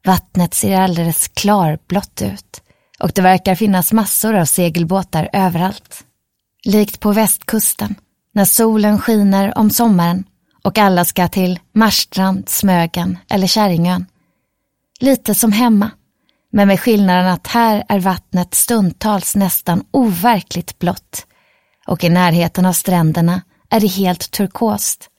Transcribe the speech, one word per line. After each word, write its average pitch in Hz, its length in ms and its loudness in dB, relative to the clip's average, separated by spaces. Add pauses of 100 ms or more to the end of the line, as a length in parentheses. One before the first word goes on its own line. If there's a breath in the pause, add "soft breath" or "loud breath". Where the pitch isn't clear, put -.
Vattnet 180 500 -2
ser 196 260 0
alldeles 170 480 -2
klarblått 196 920 -2
ut - 400 -10 (380 soft breath)
och 147 140 -2
det 185 80 0
verkar 185 320 2
finnas 190 380 0
massor 220 420 0
av 175 100 2
segelbåtar 170 880 -2
överallt. 185 720 -4 (600)
Likt 208 360 0
på 208 120 0
västkusten, 214 840 -2 (380)
när 202 120 2
solen 214 560 2
skiner 202 580 0
om 214 120 4
sommaren 185 540 0 (400)
och 190 140 -2
alla 185 260 4
ska 175 240 -2
till 180 300 -2 (140)
Marstrand, 196 760 0
Smögen 175 720 -2 (100)
eller 190 180 0
Käringön. 180 600 0 (960)
Lite 247 340 0
som 226 180 2
hemma, 214 380 2 (600)
men 202 160 4
med 196 120 2
skillnaden 185 460 2
att 180 200 -2
här 226 420 0
är 202 100 0
vattnet 180 560 -4
stundtals 208 800 -2
nästan 185 540 -2
overkligt 202 880 -2
blått - 480 -6 (600)
och 180 180 -4
i 170 40 2
närheten 175 580 2
av 185 60 2
stränderna 170 680 0 (280)
är 220 100 2
det 214 60 2
helt 185 440 -2
turkost. - 800 -4 (100)